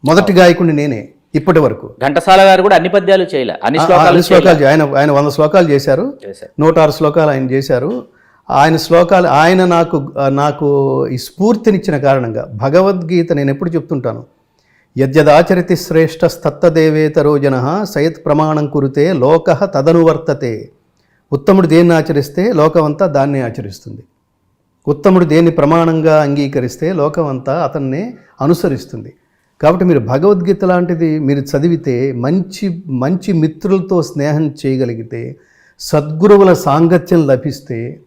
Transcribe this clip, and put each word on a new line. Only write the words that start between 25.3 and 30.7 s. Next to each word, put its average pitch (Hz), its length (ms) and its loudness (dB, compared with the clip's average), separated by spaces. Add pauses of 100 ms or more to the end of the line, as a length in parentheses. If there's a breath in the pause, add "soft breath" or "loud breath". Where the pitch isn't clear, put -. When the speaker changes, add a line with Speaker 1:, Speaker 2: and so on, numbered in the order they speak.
Speaker 1:
ప్రమాణంగా 160 720 2
అంగీకరిస్తే 143 680 -4
లోకమంతా 147 720 -4
అతన్నే 147 500 -6 (260 soft breath)
అనుసరిస్తుంది. 131 720 -4 (500)
కాబట్టి 175 220 2
మీరు 170 140 2
భగవద్గీత 175 680 0
లాంటిది 170 540 0